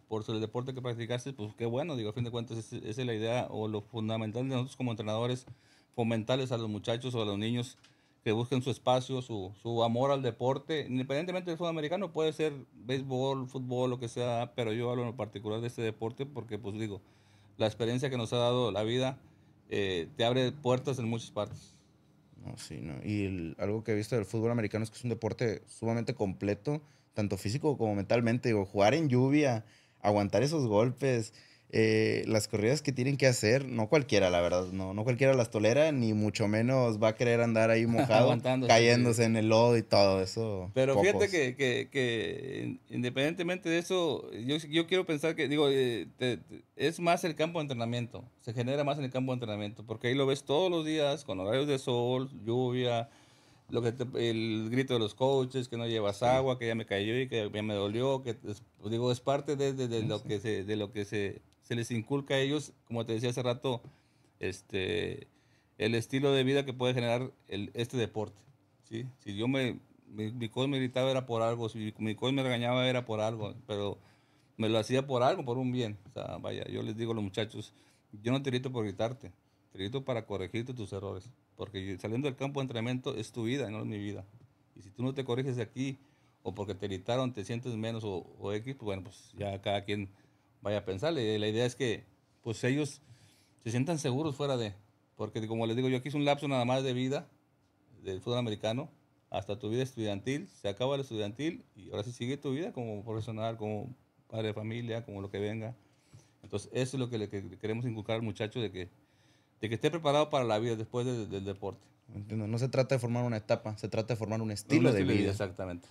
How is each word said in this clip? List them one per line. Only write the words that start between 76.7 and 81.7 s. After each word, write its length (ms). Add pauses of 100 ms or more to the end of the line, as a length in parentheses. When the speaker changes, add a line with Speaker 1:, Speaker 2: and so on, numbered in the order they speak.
Speaker 1:
les 140
digo 160
a 20
los 80
muchachos, 500 (480)
yo 100
no 120
te 80
grito 200
por 120
gritarte, 480 (400)
te 80
grito 260
para 200
corregirte 480
tus 200
errores, 360 (260)
porque 300